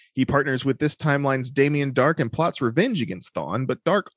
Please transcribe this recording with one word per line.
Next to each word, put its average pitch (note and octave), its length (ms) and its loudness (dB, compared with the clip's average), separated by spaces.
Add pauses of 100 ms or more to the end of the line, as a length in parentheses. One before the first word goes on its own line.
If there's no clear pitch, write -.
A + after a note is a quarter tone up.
(120)
He C3 140 0
partners C#3 380 0
with - 160 0
this D3+ 160 0
timeline's C3+ 560 0
Damien C#3 400 2
Dark C3 260 2
and C#3+ 140 -2
plots - 280 -2
revenge D#3 400 0
against F#2 320 -8
Thawne, F#2 340 -4
but B2+ 180 -4
Dark F#3 320 0